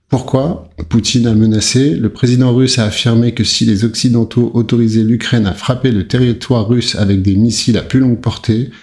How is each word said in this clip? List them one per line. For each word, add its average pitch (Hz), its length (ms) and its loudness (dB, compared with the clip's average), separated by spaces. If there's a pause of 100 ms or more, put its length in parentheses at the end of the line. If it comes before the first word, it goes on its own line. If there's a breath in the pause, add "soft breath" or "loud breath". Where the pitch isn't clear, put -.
Pourquoi ? 139 600 -2 (180)
Poutine 117 380 0
a 113 80 2
menacé. 110 640 2
Le 104 140 -2
président 123 440 2
russe 127 240 2
a 113 60 0
affirmé 117 500 0
que - 80 -2
si - 220 -2
les 107 200 2
Occidentaux 117 720 0
autorisaient 113 480 2
l'Ukraine 113 460 0
à 90 40 0
frapper 127 380 -2
le 101 160 0
territoire 123 600 0
russe 120 260 0
avec 98 280 0
des 98 120 2
missiles 110 420 2
à - 60 -2
plus - 160 0
longue 123 220 2
portée, 113 500 -4 (120)